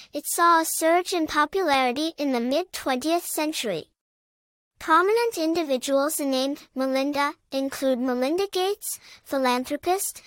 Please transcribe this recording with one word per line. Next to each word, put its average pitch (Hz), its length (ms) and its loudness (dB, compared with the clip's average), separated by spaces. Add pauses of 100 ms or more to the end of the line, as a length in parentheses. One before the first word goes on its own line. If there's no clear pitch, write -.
(140)
it 294 120 -6
saw 339 360 4
a 320 40 0
surge 339 460 2
in 320 160 0
popularity 294 920 0
in 285 140 -2
the 247 80 0
mid-twentieth 294 840 -2
century. 302 640 -4 (880)
Prominent 415 600 2
individuals 294 840 0
named 277 560 -2
Melinda 277 580 0 (160)
include 269 480 -2
Melinda 262 540 0
Gates, 381 480 -4 (240)
philanthropist 269 1040 -2